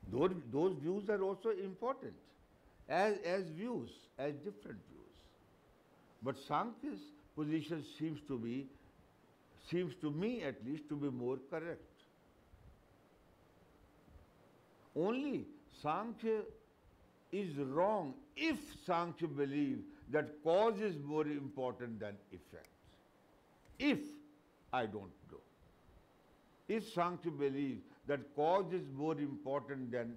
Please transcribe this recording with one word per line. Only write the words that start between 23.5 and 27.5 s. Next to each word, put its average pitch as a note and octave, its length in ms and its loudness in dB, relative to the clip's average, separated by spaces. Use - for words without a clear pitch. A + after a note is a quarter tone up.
If, C4 220 6
I B2 140 4
don't G2 260 -6
know. C#2+ 100 -16
If A3 260 0
Sankhya E3+ 380 2
believes C#3 520 0